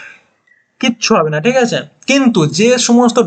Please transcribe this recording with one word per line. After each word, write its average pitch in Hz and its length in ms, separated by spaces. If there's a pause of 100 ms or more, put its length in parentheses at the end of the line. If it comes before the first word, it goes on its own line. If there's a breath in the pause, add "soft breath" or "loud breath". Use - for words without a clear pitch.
(800 loud breath)
কিচ্ছু 254 360
হবে 156 160
না, 151 120
ঠিক 254 180
আছে? 190 140 (320)
কিন্তু 262 300 (180)
যে 214 100 (200)
সমস্ত 240 400